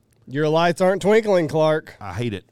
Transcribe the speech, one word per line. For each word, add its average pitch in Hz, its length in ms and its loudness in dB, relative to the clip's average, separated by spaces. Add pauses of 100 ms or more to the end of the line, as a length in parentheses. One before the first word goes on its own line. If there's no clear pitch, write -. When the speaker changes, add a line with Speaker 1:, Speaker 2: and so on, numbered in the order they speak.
(260)
Speaker 1:
Your 147 220 -4
lights 165 320 0
aren't 190 220 2
twinkling, 202 460 2
Clark. 156 520 -2
Speaker 2:
I 98 140 -12
hate 113 200 -6
it. 90 180 -12